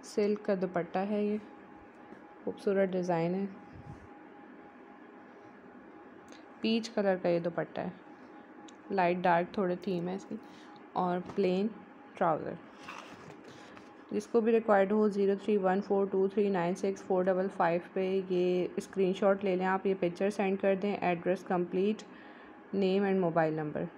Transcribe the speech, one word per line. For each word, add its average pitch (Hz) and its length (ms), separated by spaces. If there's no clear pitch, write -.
सिल्क 208 360
का 202 140
दुपट्टा 185 460
है, 208 260
ये 208 120
खूबसूरत 196 440
डिज़ाइन 175 460
है, 196 120
पीच 220 260
कलर 196 280
का 180 120
ये 170 120
दुपट्टा 170 420
है, 180 100
लाइट 180 260
डार्क 175 300
थोड़े 180 180
थीम 175 320
है 185 80
इसकी, 214 220
और 180 240
प्लेन 185 500
ट्राउज़र। 165 420
जिसको 208 280
भी 226 120
रिक्वायर्ड 208 400
हो, 214 160
ज़ीरो 196 280
थ्री 208 200
वन 185 240
फ़ोर 196 280
टू 190 200
थ्री 202 220
नाइन 175 240
सिक्स 196 280
फ़ोर 185 220
डबल 185 240
फ़ाइव 170 340
पे 190 240
ये 180 600
स्क्रीनशॉट 196 680
ले 185 120
लें 185 80
आप, 190 220
ये 190 80
पिक्चर 190 360
सेंड 196 280
कर 196 180
दें, 202 260
एड्रेस 180 400
कंप्लीट, 185 600
नेम 196 300
and 190 160
मोबाइल 160 360
नंबर। 151 420